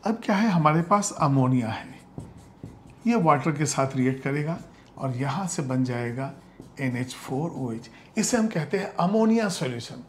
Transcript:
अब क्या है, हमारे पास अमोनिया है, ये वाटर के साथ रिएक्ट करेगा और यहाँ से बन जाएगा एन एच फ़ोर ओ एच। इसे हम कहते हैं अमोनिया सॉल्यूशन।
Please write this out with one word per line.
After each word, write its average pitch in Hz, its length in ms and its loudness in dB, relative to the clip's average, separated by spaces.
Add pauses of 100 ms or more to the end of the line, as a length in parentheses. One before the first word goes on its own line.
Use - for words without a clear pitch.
अब 226 180 0
क्या 214 120 2
है, 220 140 4
हमारे 160 320 4
पास 202 300 2 (100)
अमोनिया 131 480 4
है, - 260 -10 (1120)
ये 233 80 4
वाटर 160 360 4
के 151 140 0
साथ 135 300 0
रिएक्ट 131 280 0
करेगा 147 340 -2 (400)
और 131 200 -4
यहाँ 139 300 -4
से 170 140 -4
बन 131 220 0
जाएगा 123 480 -4 (480)
एन 127 180 -2
एच 123 180 -6
फ़ोर 139 360 -4
ओ 131 200 -6
एच। 113 180 -10 (280)
इसे 220 200 2
हम 220 100 2
कहते 190 300 -2
हैं - 220 -4
अमोनिया 220 500 4
सॉल्यूशन। 123 600 -6